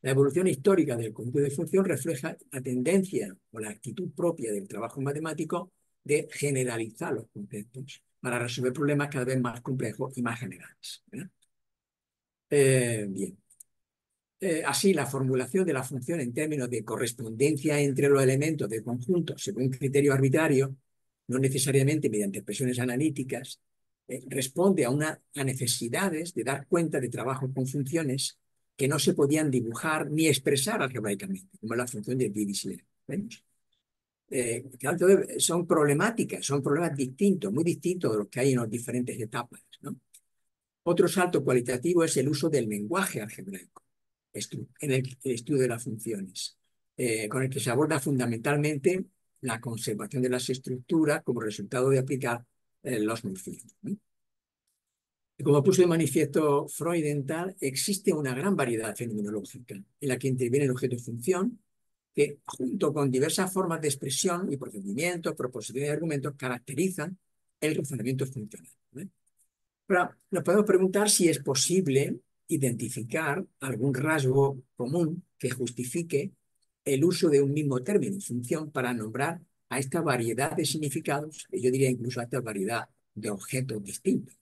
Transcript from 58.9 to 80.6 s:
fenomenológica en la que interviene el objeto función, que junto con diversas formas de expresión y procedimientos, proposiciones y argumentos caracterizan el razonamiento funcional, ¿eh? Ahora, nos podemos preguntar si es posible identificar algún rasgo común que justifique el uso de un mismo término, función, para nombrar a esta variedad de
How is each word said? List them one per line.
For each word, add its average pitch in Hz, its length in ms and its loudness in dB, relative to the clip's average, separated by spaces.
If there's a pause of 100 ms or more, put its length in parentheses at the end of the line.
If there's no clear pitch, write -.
fenomenológica 107 800 -6
en - 340 -8
la 123 100 0
que 135 100 -2
interviene 127 380 2
el 127 40 2
objeto 123 280 -2
función, 180 600 -2 (560)
que 143 300 2
junto 165 480 -2
con 143 180 0
diversas 160 400 0
formas 180 300 -2
de 151 80 -2
expresión 165 640 -2
y 135 60 -4
procedimientos, 135 760 -4
proposiciones 127 540 -6
y 147 40 -2
argumentos 147 440 -2
caracterizan 151 840 -4 (420)
el 156 140 2
razonamiento 135 520 -2
funcional, 104 440 -12 (260)
¿eh? 185 120 -12 (800)
Ahora, 180 280 2 (140)
nos 175 140 -2
podemos 202 220 4
preguntar 196 440 4
si 175 180 6
es 156 100 4
posible 139 800 2 (300)
identificar 131 960 -2 (160)
algún 131 340 0
rasgo 139 680 2 (140)
común 165 480 -2 (140)
que 123 120 -2
justifique 127 840 -4 (520)
el 139 200 2
uso 180 260 4
de 139 100 8
un 139 120 2
mismo 143 300 0
término, 131 380 0
función, 151 500 -4
para 123 220 -2
nombrar 123 480 -4 (300)
a 127 80 -2
esta 139 240 -2
variedad 120 520 0
de 160 120 -2